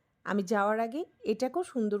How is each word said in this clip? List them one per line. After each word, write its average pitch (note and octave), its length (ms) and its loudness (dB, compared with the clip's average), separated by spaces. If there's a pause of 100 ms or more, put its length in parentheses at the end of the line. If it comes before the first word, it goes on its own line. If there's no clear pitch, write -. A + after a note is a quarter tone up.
(260)
আমি G3 160 0 (100)
যাওয়ার G#3+ 280 4
আগে A#3 200 -2 (240)
এটাকেও B3+ 380 0 (100)
সুন্দর G#3 280 0